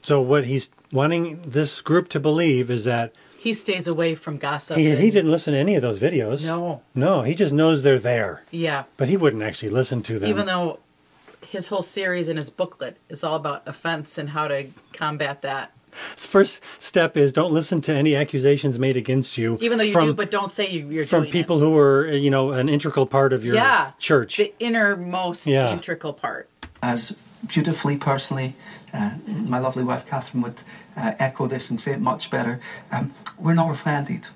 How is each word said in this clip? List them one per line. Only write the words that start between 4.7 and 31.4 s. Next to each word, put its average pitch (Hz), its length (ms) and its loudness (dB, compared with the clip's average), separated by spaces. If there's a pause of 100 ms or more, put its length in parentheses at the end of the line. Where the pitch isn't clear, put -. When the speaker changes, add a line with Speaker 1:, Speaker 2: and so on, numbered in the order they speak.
Speaker 1:
he, 160 80 4
he 151 60 6
Speaker 2:
and 143 100 2 (120)
Speaker 1:
didn't 175 200 4
listen 160 220 0
to 135 40 2
any 180 160 2
of 143 80 2
those 113 160 -2
videos. 139 460 0
Speaker 2:
No. 165 380 -6 (120)
Speaker 1:
No, 147 280 2
he 135 120 0
just 175 180 2
knows 156 300 4
they're 135 160 6
there. 113 520 -2
Speaker 2:
Yeah. 156 340 -4 (140)
Speaker 1:
But 131 100 0
he 190 80 2
wouldn't 135 260 2
actually 107 280 -6
listen 123 320 0
to 113 180 -6
them. 101 80 0
Speaker 2:
Even 196 180 0
though 175 320 -2 (640)
his - 260 -10
whole 196 140 -4
series 180 460 -4
and 160 100 -4
his 139 120 -8
booklet 180 460 -8 (120)
is 156 160 -10
all 156 100 0
about 147 320 -6
offense 151 520 -8
and 147 120 -8
how 151 180 -2
to 139 180 -4 (260)
combat 151 500 -6
that. 135 300 -8 (180)
Speaker 1:
First - 720 0 (160)
step - 380 2
is 143 160 6
don't 160 200 2
listen 160 300 2
to 165 100 -2
any 147 220 4
accusations 143 640 2
made 131 180 2
against 127 420 0
you 113 220 0
Speaker 2:
Even 233 180 0
though 220 60 2
you 208 80 0
Speaker 1:
from, 170 160 6
Speaker 2:
do, 147 60 2
but 202 160 -4
don't 202 220 -2
say 202 180 -2
you, 156 200 -6
you're 156 160 -2
Speaker 1:
from 165 160 4
Speaker 2:
doing 147 100 -4
Speaker 1:
people 170 240 2
Speaker 2:
it. 147 40 4
Speaker 1:
who 156 160 6
are, 143 380 6
you 143 160 4
know, 135 220 2
an 127 160 0
integral 147 380 2
part 139 260 4
of 113 120 -2
your 120 100 0
Speaker 2:
Yeah, 220 440 2
Speaker 1:
church. 131 380 2
Speaker 2:
the 208 240 0
innermost 202 840 -2
Speaker 1:
Yeah. 135 260 4
Speaker 2:
integral 156 400 -6
part. - 360 -8 (340)
Speaker 3:
As 240 340 -2 (300)
beautifully, 156 500 0
personally, 139 580 -2 (380)
uh, 104 200 -4 (140)
my 127 320 -4
lovely 131 260 -2
wife 123 220 -4
Catherine 127 360 -4
would, - 180 -8 (360)
uh, 110 220 -2
echo 135 280 -2